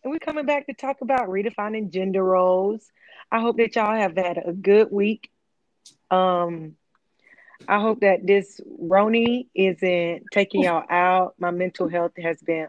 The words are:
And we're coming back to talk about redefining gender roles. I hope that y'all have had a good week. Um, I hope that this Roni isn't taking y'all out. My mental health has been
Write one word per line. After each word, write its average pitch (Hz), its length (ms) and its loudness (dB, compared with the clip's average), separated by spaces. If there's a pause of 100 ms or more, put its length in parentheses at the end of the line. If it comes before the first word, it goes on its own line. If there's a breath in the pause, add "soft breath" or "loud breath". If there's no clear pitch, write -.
And 262 80 -8
we're 320 80 -6
coming 302 260 -6
back 285 220 -2
to 269 60 -12
talk 269 280 -8
about 247 280 -2
redefining 208 600 -6
gender 190 320 -2
roles. 185 720 0 (400 loud breath)
I 226 80 -2
hope 226 180 -2
that 226 180 0
y'all 220 200 0
have 190 220 0
had 175 280 -2
a 170 60 -4
good 202 400 4
week. 202 380 -2 (840)
Um, 175 640 0 (920 soft breath)
I 202 140 2
hope 220 220 0
that 190 260 4
this 196 320 2 (240)
Roni 226 720 2
isn't 180 680 0 (100)
taking 196 300 0
y'all 170 260 0
out. 180 500 2
My 175 120 -2
mental 180 360 -4
health 170 240 -2 (100)
has 165 200 -6
been 160 280 -4